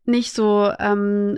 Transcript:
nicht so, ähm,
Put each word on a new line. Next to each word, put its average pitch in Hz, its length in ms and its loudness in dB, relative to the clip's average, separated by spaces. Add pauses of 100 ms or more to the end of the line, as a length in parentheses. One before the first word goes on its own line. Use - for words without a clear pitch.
nicht 240 280 0
so, 208 360 2 (100)
ähm, 202 580 -2